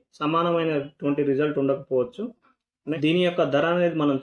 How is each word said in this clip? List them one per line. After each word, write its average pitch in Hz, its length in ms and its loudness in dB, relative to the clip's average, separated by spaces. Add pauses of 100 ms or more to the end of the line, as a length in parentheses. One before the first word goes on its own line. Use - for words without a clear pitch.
(140)
సమానమైనటువంటి 151 1120 0
రిజల్ట్ 143 360 0
ఉండకపోవచ్చు. 135 640 -2 (640)
దీని 156 380 0
యొక్క 175 180 0
ధర 143 220 0
అనేది 170 300 0
మనం 147 280 0